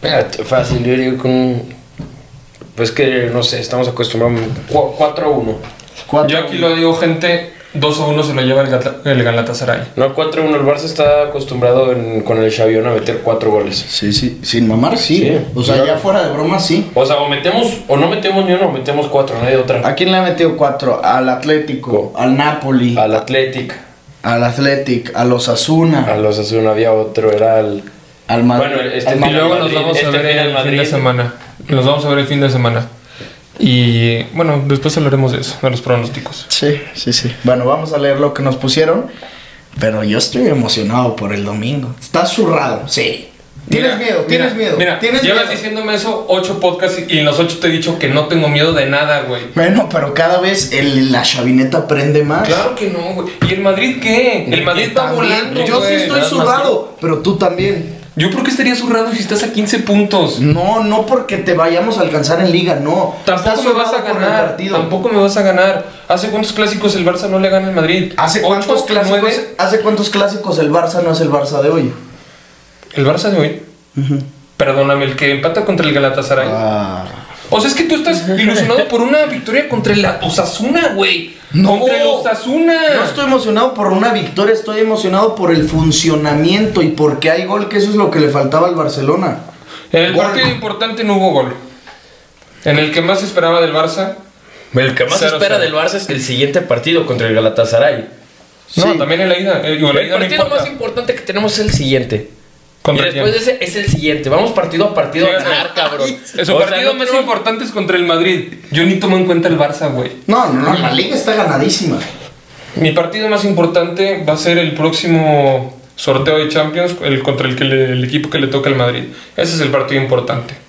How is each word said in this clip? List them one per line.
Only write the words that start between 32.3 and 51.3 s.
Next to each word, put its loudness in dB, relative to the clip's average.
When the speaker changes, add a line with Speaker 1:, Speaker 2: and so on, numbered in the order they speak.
Speaker 3:
de 2
semana. 0
Y, 4
bueno, 2
después 0
hablaremos 2
de -2
eso, -8
de 2
los -4
pronósticos. -4
Speaker 2:
Sí, 0
sí, -4
sí. -2
Bueno, 2
vamos 0
a 0
leer 0
lo 0
que -6
nos 0
pusieron. 0
Pero 0
yo 0
estoy 0
emocionado 0
por -6
el -4
domingo. -4
Está -2
zurrado, 0
sí. -4
Tienes 0
Speaker 3:
Mira, -6
Speaker 2:
miedo, 0
tienes 0
Speaker 3:
mira, -2
Speaker 2:
miedo, 0
Speaker 3:
mira, 0
Speaker 2:
tienes 0
Speaker 3:
llevas 2
Speaker 2:
miedo. -4
Speaker 3:
diciéndome -4
eso -4
ocho 0
podcasts 0
y 0
en 0
los 2
ocho 0
te 0
he 2
dicho -2
que -2
no 0
tengo 2
miedo 2
de 2
nada, 0
güey. -4
Speaker 2:
Bueno, 2
pero -2
cada 2
vez -2
el, 2
la 0
chavineta 0